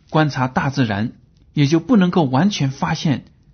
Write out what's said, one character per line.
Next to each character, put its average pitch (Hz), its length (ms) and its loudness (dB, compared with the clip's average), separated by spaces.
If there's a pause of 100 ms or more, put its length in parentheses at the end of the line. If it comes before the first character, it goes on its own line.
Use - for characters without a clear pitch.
观 156 220 0
察 127 180 -4
大 147 220 -2
自 131 160 -2
然， 107 260 -4 (400)
也 143 140 2
就 165 140 2
不 220 180 2
能 180 120 4
够 180 140 2
完 135 240 0
全 147 220 -2
发 160 240 -6
现 151 320 -4 (280)